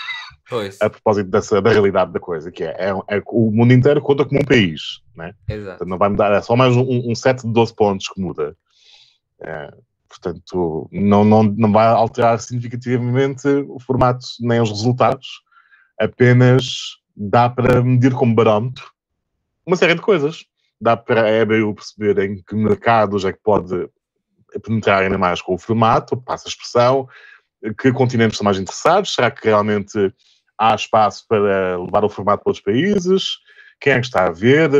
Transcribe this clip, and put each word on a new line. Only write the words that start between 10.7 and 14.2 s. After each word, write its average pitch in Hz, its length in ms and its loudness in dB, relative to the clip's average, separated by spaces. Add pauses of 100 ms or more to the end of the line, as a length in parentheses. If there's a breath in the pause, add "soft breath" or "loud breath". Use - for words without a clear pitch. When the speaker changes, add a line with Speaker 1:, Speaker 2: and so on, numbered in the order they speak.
Speaker 2:
não, 101 320 2
não, 107 200 6
não 107 280 2
vai 110 180 4
alterar 113 520 0
significativamente 123 1080 -4 (220)
o 135 100 -16
formato 127 460 -2 (160)